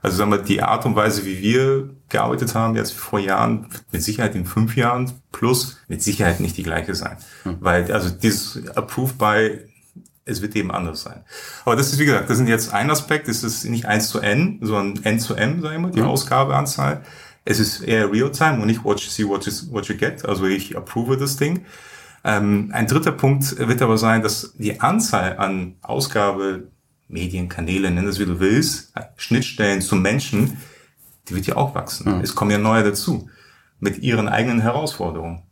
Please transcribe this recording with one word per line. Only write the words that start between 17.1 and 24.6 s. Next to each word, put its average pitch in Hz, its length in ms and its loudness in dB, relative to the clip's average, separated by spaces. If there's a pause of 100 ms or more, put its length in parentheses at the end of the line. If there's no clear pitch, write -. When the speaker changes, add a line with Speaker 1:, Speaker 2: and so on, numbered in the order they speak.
Speaker 1:
Es 110 140 0
ist - 220 0
eher 107 320 2
Realtime 139 480 2
und 104 80 0
nicht 113 160 0
what 104 160 0
you - 100 -10
see, 107 160 -2
what 98 200 -2
you, 131 60 -4 (200)
what 104 160 -4
you 101 80 -4
get. - 280 -4
Also 95 220 0
ich 95 300 -2
approve 120 400 -2
das 135 200 -2
Ding. 165 280 0 (600)
Ähm, 104 480 2
ein 113 140 0
dritter 151 240 2
Punkt 139 480 2
wird 123 240 2
aber 113 160 4
sein, 113 240 4
dass - 340 -4
die - 240 -4